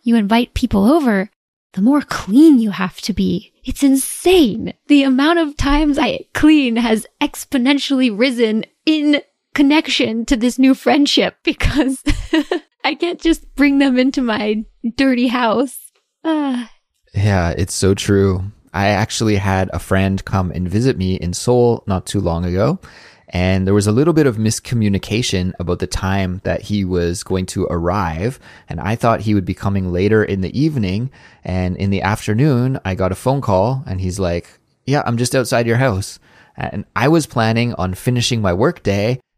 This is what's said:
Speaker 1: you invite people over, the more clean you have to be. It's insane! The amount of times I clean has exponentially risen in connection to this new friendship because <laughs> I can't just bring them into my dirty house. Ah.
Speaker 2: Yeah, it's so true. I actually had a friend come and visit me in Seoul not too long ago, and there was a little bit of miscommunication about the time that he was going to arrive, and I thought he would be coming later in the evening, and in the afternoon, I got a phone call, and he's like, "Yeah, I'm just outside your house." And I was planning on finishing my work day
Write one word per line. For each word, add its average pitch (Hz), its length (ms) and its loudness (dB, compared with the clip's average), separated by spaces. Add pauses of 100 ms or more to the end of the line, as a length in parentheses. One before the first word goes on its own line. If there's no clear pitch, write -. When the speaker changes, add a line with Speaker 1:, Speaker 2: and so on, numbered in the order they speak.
Speaker 1:
you 233 120 2
invite 226 380 2
people 208 320 0
over, 240 440 2 (440)
the 190 80 -4
more 269 200 4
clean 277 560 6
you 220 140 0
have 180 300 -6
to - 100 -4
be. 185 400 -2 (140)
It's 254 180 -4
insane! 269 920 2 (140)
The 285 160 6
amount 277 360 2
of 302 180 -2
times 294 400 2
I 262 240 -2 (120)
clean 285 440 4
has 226 280 0 (140)
exponentially 262 960 0
risen 226 460 0 (220)
in 302 360 2 (320)
connection 277 760 0
to 269 100 2
this 233 200 -2
new 262 160 6
friendship 277 720 2
because 269 580 0 (300)
<laughs> 320 360 -2 (220)
I 311 80 -2
can't 349 240 -4
just - 360 -2
bring 277 240 2
them 262 200 4
into 262 220 0
my 214 420 -2 (320)
dirty 262 320 2
house. 240 640 -2 (320)
Ah. 277 480 -4 (420)
Speaker 2:
Yeah, 98 360 2
it's - 240 -4
so 98 200 2
true. 98 520 0 (280)
I 98 140 -2
actually 107 480 0
had 95 380 0
a 87 60 -6
friend 95 440 0
come 92 280 -2
and 90 180 -6
visit 117 280 0
me 92 180 -2
in 87 180 -6
Seoul 120 520 0
not 95 200 -4
too 101 160 -4
long 85 240 -2
ago, 104 340 0 (480)
and 92 400 0
there 98 60 2
was 101 140 2
a 107 40 2
little 151 220 2
bit 156 120 2
of 113 120 0
miscommunication 107 1200 -2
about 87 200 -4
the 92 60 -4
time 95 600 -4
that 90 160 -4
he 104 240 -4
was 87 400 -2
going 92 220 -4
to - 180 -4
arrive, 87 720 -4 (300)
and 87 100 -10
I 101 160 -4
thought 113 240 0
he 107 140 -2
would 98 100 0
be 92 100 -6
coming 95 380 -2
later 101 320 2
in 98 160 -4
the 95 180 -6
evening, 123 540 -2 (320)
and 92 320 -4
in 98 140 -2
the 98 140 -2
afternoon, 123 840 0
I 95 100 -4
got 92 160 -2
a 92 40 -4
phone 135 260 -2
call, 110 440 0
and 95 140 -8
he's 92 180 -6
like, 87 420 -6 (260)
"Yeah, 143 200 0
I'm 117 120 -2
just 123 180 -2
outside 120 320 0
your 113 80 2
house." 117 440 -2 (360)
And - 300 -10 (100)
I 123 140 2
was 160 160 2
planning 117 480 -2
on 92 220 -4
finishing 120 460 -2
my 92 120 0
work 135 280 0
day 104 380 -2 (180)